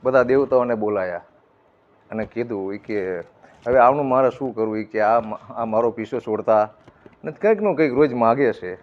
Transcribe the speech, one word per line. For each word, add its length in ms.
બધા 200
દેવતાઓને 520
બોલાયા 500
અને 140
કીધું, 500
ઈ 40
કે, 400
"હવે 120
આમનું 300
મારે 220
શું 240
કરવું?" 240
ઈ 60
કે, 160
"આ 200
મ-, 140
આ 300
મારો 260
પીછો 300
છોડતા 520
ને 80
કંઈકનું 440
કંઈક 160
રોજ 200
માગે 400
છે." 300